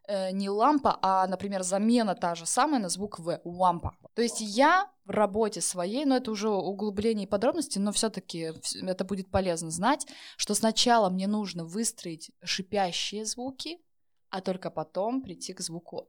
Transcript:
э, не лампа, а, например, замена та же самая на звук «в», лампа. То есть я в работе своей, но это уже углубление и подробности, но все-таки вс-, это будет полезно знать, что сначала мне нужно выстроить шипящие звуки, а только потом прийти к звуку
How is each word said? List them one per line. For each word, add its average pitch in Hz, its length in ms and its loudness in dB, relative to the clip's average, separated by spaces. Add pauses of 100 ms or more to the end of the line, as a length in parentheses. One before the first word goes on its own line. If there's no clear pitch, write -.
э, 190 240 -2
не 196 180 -2
лампа, 220 520 4
а, 190 260 4
например, 190 360 -4
замена 202 520 2
та 170 200 -2
же 165 100 -10
самая 277 360 2
на 185 80 -4
звук 185 300 -6
«в», 170 240 -4
лампа. 175 540 0 (180)
То 220 60 2
есть 233 200 0
я 285 480 4 (160)
в - 40 -14
работе 208 500 2
своей, 196 460 -2
но 262 100 4
это 254 160 0
уже 214 180 -2
углубление 202 760 0
и - 40 -8
подробности, 254 500 0
но 202 120 0
все-таки 180 600 -2 (100)
вс-, - 160 -6 (100)
это 185 160 0
будет 190 280 -6
полезно 170 380 0
знать, 202 380 0 (300)
что - 180 -2
сначала 226 540 4
мне 185 180 -2
нужно 185 380 -4
выстроить 175 680 -6 (100)
шипящие 190 840 -2
звуки, 269 540 -8 (500)
а 190 100 -6
только 185 320 -4
потом 202 500 -2
прийти 185 320 -12
к 185 60 -14
звуку - 500 -10